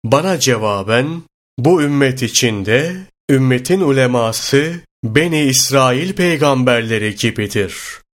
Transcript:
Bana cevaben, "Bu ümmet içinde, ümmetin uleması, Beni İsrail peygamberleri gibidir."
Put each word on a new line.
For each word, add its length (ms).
Bana 360
cevaben, 800
"Bu 240
ümmet 400
içinde, 720
ümmetin 500
uleması, 920
Beni 380
İsrail 720
peygamberleri 1040
gibidir." 580